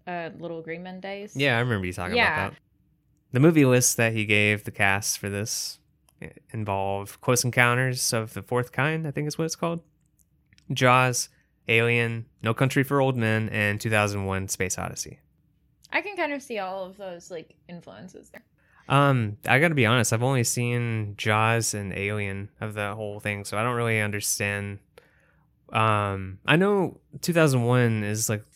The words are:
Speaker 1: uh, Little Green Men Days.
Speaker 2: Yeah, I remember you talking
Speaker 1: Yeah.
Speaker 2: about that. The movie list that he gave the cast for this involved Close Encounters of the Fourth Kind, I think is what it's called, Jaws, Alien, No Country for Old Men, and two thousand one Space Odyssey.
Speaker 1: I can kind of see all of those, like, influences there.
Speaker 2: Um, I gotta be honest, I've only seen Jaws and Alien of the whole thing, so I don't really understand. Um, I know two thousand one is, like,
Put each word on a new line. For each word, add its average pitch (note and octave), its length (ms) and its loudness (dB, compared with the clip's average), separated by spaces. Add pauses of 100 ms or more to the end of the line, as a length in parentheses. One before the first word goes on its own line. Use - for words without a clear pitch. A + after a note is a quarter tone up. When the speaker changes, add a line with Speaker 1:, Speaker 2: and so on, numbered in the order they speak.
Speaker 1:
uh, F3 320 -6
Little E3 240 -8
Green E3 200 -10
Men F#3 180 -14
Days. G3+ 360 -10
Speaker 2:
Yeah, C3+ 200 2
I A#2 40 2
remember A2+ 260 0
you F2+ 60 -4
talking F2+ 240 -4
Speaker 1:
Yeah. G#3+ 180 2
Speaker 2:
about G2 200 -4
that. - 60 -20 (720)
The B2 80 2
movie D#3 240 8
list B2+ 320 4
that A2+ 160 2
he A2 140 -2
gave G#2 380 2
the G2+ 80 -10
cast G2 460 0
for G#2 120 -6
this - 480 -6 (720)
involved G2 680 -4
Close B2 240 2
Encounters B2 680 2
of A2+ 220 -4
the G2 80 -10
Fourth B2 300 -2
Kind, D#3 340 -2
I D3 40 -6
think D3 180 -4
is D3 100 -8
what E3 60 -2
it's D#3+ 120 -6
called, E3+ 240 -4 (920)
Jaws, B2+ 560 4 (400)
Alien, A#2 560 2 (180)
No A2 120 0
Country C3+ 280 2
for C#3 180 0
Old C3 160 2
Men, A2 340 0
and G#2 300 0
two A2+ 100 -4
thousand G#2 340 0
one F#2+ 240 -2
Space - 300 -4
Odyssey. - 420 -10 (720)
Speaker 1:
I D#4 80 -2
can G4 160 -2
kind D#4 160 -2
of C#4+ 100 -8
see A3 160 -8
all F#3+ 280 -6
of F#3+ 100 -16
those, F#3 340 -14
like, D#3+ 240 -12 (140)
influences E3+ 600 -18
there. - 120 -20 (460)
Speaker 2:
Um, C3 480 4 (100)
I A#2+ 120 6
gotta E3 160 4
be C3+ 100 4
honest, A#2 300 2
I've A2+ 80 0
only B2+ 220 2
seen A#2 760 -2
Jaws A2 560 2
and G2+ 180 -6
Alien G2+ 560 -4 (100)
of A2 140 -8
the G#2 220 -6
whole G#2 260 -8
thing, G2+ 240 -4
so G#2 140 -6
I G#2+ 40 0
don't B2 140 0
really A2+ 240 2
understand. G2+ 800 -2 (920)
Um, G2+ 760 0
I D3+ 100 6
know G3 420 2 (220)
two - 140 -2
thousand C#3 300 4
one A#2+ 380 4
is, G#2+ 260 -2
like, G#2+ 280 -4